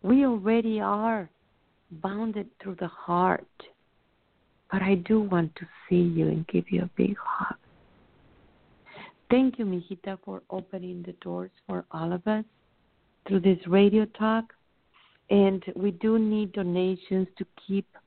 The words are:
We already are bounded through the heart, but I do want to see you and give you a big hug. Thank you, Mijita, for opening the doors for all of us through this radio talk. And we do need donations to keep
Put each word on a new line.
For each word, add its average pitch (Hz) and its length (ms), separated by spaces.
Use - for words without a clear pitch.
We 262 240
already 220 540
are 208 500
bounded 202 580
through 185 200
the 175 80
heart, 175 580
but 190 100
I 190 140
do 214 240
want 180 360
to 175 100
see 180 80
you 165 320
and 160 200
give 175 200
you 180 140
a 180 140
big 202 260
hug. - 340
Thank 254 280
you, 220 80
Mijita, 185 580
for 190 240
opening 180 560
the 180 160
doors 180 300
for 90 240
all 165 240
of 175 120
us 214 180
through 196 140
this 180 260
radio 202 400
talk. 220 360
And 196 340
we 196 140
do 220 280
need 214 340
donations 185 840
to - 80
keep 196 200